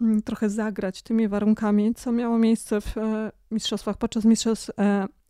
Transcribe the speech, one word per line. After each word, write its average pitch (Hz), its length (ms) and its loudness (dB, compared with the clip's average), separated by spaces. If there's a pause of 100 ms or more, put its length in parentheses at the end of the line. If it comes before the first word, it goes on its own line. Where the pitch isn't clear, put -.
mm, 220 200 2
trochę 220 280 -4
zagrać 208 520 -4
tymi 226 260 0
warunkami, 208 680 2
co - 160 -6
miało 233 260 0
miejsce 226 440 2
w, - 160 -8
e, 220 340 -4 (200)
mistrzostwach, 208 460 -4
podczas 220 280 -2
mistrzostw, 220 440 2 (100)
e, 202 280 2 (220)